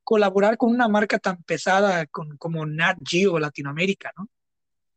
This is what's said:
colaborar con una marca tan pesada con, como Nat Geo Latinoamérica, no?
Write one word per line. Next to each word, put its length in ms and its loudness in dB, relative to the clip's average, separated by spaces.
colaborar 540 2
con 140 2
una 160 2
marca 320 2
tan 240 -4
pesada 640 0
con, 300 -12
como 280 -6
Nat 320 -2
Geo 320 2
Latinoamérica, 800 -4
no? 100 -12